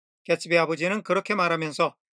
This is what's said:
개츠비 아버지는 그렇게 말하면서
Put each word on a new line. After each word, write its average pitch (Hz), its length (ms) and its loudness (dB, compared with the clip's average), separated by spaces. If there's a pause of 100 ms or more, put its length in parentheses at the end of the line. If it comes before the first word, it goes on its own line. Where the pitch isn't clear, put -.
(240)
개츠비 170 340 2
아버지는 165 440 0
그렇게 190 320 -2
말하면서 165 600 0 (180)